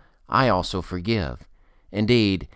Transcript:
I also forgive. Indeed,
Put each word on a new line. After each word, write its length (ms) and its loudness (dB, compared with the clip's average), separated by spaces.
I 220 2
also 320 0
forgive. 680 -6
Indeed, 640 2